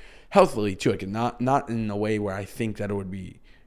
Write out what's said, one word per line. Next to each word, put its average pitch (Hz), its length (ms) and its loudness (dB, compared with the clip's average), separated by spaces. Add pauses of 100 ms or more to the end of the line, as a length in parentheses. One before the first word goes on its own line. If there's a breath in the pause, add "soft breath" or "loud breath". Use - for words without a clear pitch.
(300 loud breath)
healthily 110 440 6
too. 110 160 0
I 98 60 2
can 95 160 -6
not, 117 300 -2
not 131 260 2
in 113 220 -2
a 101 60 -2
way 107 220 0
where 101 160 -2
I 98 120 -6
think 110 320 -6
that 101 120 -4
it 104 40 -2
would 98 160 -6
be 92 300 -12 (260 soft breath)